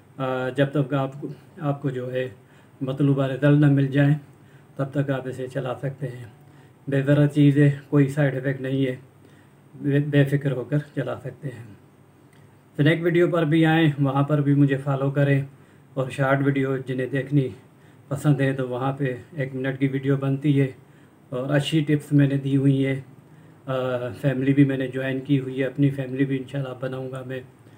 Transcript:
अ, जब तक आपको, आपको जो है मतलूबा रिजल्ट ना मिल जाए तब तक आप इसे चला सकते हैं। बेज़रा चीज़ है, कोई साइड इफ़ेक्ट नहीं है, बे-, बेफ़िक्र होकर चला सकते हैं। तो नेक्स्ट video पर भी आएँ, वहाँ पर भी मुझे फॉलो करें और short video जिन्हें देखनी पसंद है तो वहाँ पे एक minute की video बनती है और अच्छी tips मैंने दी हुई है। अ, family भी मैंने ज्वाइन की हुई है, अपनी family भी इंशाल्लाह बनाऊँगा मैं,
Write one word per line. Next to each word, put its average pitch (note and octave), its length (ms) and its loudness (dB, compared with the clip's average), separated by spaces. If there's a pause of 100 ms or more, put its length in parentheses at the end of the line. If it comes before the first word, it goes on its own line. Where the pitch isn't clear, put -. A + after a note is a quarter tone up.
(180)
अ, C3 320 -4
जब C#3 260 0
तक C#3+ 180 0
आपको, C3+ 340 -4 (340)
आपको C#3+ 280 -4
जो B2+ 160 -6
है B2+ 300 -6 (460)
मतलूबा C3+ 440 0
रिजल्ट C#3+ 340 4
ना C#3+ 100 6
मिल C#3 180 2
जाए C#3+ 320 2 (580)
तब C3+ 180 -6
तक C#3 140 -2
आप C3 180 -4
इसे B2+ 200 -8
चला B2+ 260 -6
सकते C#3 320 -8
हैं। - 260 -14 (560)
बेज़रा C#3+ 380 4
चीज़ C#3+ 340 6
है, C#3+ 300 4
कोई C#3+ 180 4
साइड C#3 260 0
इफ़ेक्ट C3 260 -4
नहीं C3+ 260 -2
है, - 300 -8 (600)
बे-, C#3+ 300 0
बेफ़िक्र C#3 460 2
होकर B2+ 260 -2
चला B2+ 380 -6
सकते B2+ 320 -12
हैं। A2 300 -16 (1000)
तो D3+ 60 2
नेक्स्ट E3 220 2
video F3 240 2
पर E3 160 0
भी D#3+ 200 2
आएँ, D#3+ 360 4
वहाँ C#3 240 2
पर D3 160 0
भी C#3+ 140 2
मुझे C#3 220 4
फॉलो C#3 340 -2
करें C#3 380 0 (480)
और C3 140 -2
short C#3 300 0
video C3+ 380 0
जिन्हें B2+ 320 -6
देखनी C3+ 440 -2 (560)
पसंद C#3+ 300 2
है C3+ 140 0
तो C3 140 -4
वहाँ C3 300 -4
पे B2 240 -4 (160)
एक C3+ 160 -6
minute C3 240 -4
की C3+ 100 2
video C3+ 280 0
बनती C#3 360 0
है C#3 220 2 (580)
और C3 180 -6
अच्छी D3 320 2
tips D3 300 -2
मैंने C#3 260 4
दी C#3 160 -2
हुई C3+ 280 4
है। C3+ 140 -2
अ, - 80 -10 (1160)
family C3+ 300 2
भी C#3+ 120 8
मैंने C3 240 -2
ज्वाइन C3 320 -4
की C#3+ 160 0
हुई B2+ 200 -4
है, C3+ 80 -2
अपनी C3+ 260 0
family C3 340 -4
भी C3+ 120 -2
इंशाल्लाह B2+ 380 -8
बनाऊँगा C3 520 -10
मैं, B2+ 180 -10 (340)